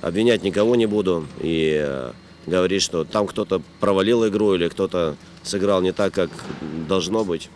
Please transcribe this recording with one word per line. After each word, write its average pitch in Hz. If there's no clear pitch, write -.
Обвинять 104
никого 104
не 113
буду 92
и, 80
э, 67
говорить, 90
что 80
там 104
кто-то 98
провалил 104
игру 101
или 85
кто-то 85
сыграл 98
не 92
так, 98
как 87
должно 95
быть. 85